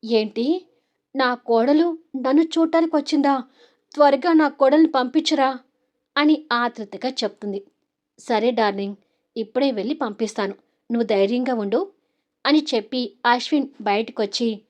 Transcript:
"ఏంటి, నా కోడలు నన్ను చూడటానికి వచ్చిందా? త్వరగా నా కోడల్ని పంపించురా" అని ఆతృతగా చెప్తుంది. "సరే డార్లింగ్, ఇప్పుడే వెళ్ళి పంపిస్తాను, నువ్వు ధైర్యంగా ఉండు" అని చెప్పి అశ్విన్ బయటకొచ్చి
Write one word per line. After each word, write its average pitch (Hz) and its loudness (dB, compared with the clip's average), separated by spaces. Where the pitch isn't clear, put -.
"ఏంటి, 226 -2
నా 254 0
కోడలు 285 2
నన్ను 269 2
చూడటానికి 330 0
వచ్చిందా? 277 0
త్వరగా 294 4
నా 311 4
కోడల్ని 294 4
పంపించురా" 269 0
అని 302 2
ఆతృతగా 233 -4
చెప్తుంది. 202 -8
"సరే 226 -2
డార్లింగ్, 202 -2
ఇప్పుడే 254 -2
వెళ్ళి 220 -4
పంపిస్తాను, 214 -6
నువ్వు 233 -2
ధైర్యంగా 233 0
ఉండు" 226 -4
అని 302 2
చెప్పి 240 -4
అశ్విన్ 262 0
బయటకొచ్చి 214 -4